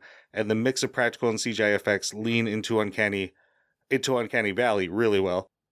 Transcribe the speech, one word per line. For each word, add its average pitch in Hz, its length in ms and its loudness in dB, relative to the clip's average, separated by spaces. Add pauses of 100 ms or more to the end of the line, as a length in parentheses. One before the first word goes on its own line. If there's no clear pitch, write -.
(320)
And 107 160 -2
the 110 60 2
mix 127 300 0
of 135 80 -4
practical 120 360 0
and 110 120 -2
C 117 120 -4
G 107 120 0
I 104 60 4
effects 101 440 0
lean 113 320 0
into 107 340 -2
uncanny, 101 520 -2 (580)
into 131 280 0
Uncanny 110 340 0
Valley 104 360 2
really 104 300 2
well. 92 320 0 (220)